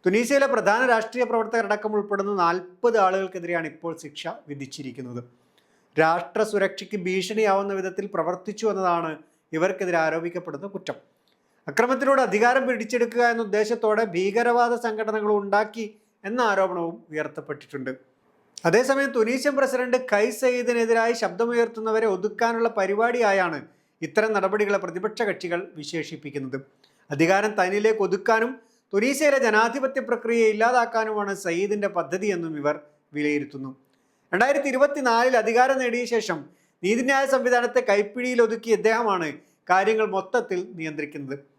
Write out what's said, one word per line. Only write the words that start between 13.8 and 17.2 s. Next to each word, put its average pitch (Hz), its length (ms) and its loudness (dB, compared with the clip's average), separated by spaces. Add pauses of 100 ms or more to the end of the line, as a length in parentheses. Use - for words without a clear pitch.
ഭീകരവാദ 240 560 2 (120)
സംഘടനകൾ 214 460 -2 (100)
ഉണ്ടാക്കി 214 460 -2 (360)
എന്ന 233 180 -2 (100)
ആരോപണവും 180 460 0 (160)
ഉയർത്തപ്പെട്ടിട്ടുണ്ട്. 147 800 -8 (720)